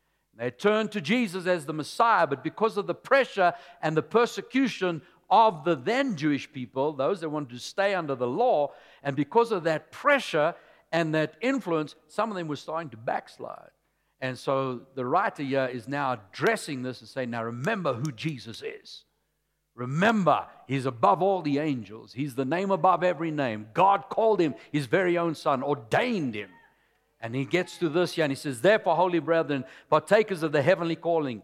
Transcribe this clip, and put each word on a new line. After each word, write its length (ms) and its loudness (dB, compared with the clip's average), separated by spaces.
They 160 -6
turned 440 0
to 80 -4
Jesus 440 -2
as 200 0
the 80 -6
Messiah, 520 2
but 160 -4
because 360 -2
of 100 -4
the 80 -4
pressure 580 2
and 160 -2
the 40 2
persecution 1040 0
of 360 4
the 100 2
then 400 -2
Jewish 360 -2
people, 420 -4
those 260 -2
that 100 -6
wanted 200 -6
to 100 -12
stay 340 -2
under 220 -2
the 120 -2
law, 460 2
and 120 -4
because 360 2
of 140 -2
that 260 -4
pressure 640 2
and 220 0
that 280 0
influence, 540 -2
some 240 -2
of 60 -6
them 100 -6
were 80 -4
starting 360 -8
to 60 -16
backslide. 760 -8
And 160 -6
so 440 -2
the 100 -4
writer 380 -2
here 220 0
is 220 -8
now 240 -2
addressing 720 -4
this 180 -8
and 80 -20
saying, 220 -6
"Now 120 -6
remember 520 -4
who 180 -4
Jesus 500 -10
is. 440 -14
Remember, 720 2
he's 180 -2
above 360 2
all 200 2
the 160 0
angels. 540 -6
He's 240 -6
the 80 0
name 260 0
above 320 4
every 300 0
name. 420 -4
God 360 4
called 320 2
him 140 2
his 140 -2
very 300 2
own 180 0
son, 280 0
ordained 720 -2
him." 140 -10
And 120 -8
he 120 -2
gets 320 -2
to 100 -2
this 280 0
here 100 2
and 60 0
he 40 -2
says, 240 -8
"Therefore, 380 4
holy 220 2
brethren, 440 0
partakers 540 2
of 80 -2
the 120 4
heavenly 340 2
calling, 460 -2